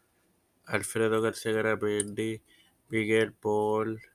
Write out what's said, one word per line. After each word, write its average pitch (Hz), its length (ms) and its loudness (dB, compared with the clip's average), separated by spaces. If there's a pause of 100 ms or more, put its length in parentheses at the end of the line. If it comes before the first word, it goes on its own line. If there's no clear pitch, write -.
(680)
Alfredo 110 540 0
García 110 320 -2
Garamendi, 107 880 -2 (480)
Miguel 110 440 2
Paul 107 680 0 (140)